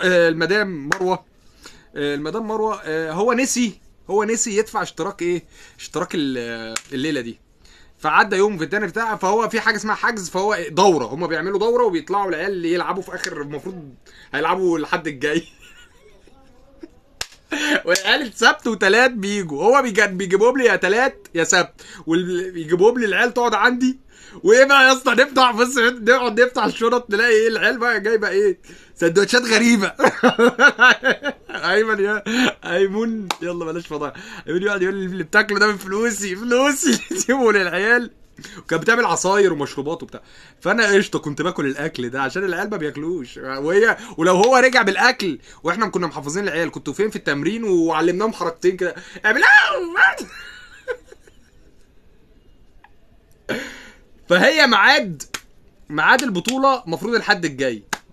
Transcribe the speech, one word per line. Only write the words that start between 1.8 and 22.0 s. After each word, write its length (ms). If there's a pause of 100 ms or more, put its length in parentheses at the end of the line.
آه، 180
المدام 320
مروة، 380
آه، 280
هو 200
نسي، 480 (300)
هو 140
نسي 320
يدفع 260
اشتراك 400
ايه، 220 (340)
اشتراك 360
ال-، 240
آه، 360 (180)
الليلة 280
دي. 180 (600)
فعدى 380
يوم 220
في 60
التاني 220
بتاع، 300
فهو 320
في 120
حاجة 160
اسمها 180
حجز، 360
فهو 280 (100)
دورة، 360
هما 220
بيعملوا 320
دورة 260
وبيطلعوا 440
العيال 240
اللي 200
يلعبوا 300
في 120
آخر، 280
المفروض 520 (380)
هيلعبوا 460
لحد 280
الجاي. 400
<laughs> 60 (2250)
والعيال 360
السبت 440
وتلات 440
بيجوا، 540
هو 180
بيجا-، 280
بيجيبهم 480
لي 60
يا 120
تلات 580
يا 100
سبت، 360 (260)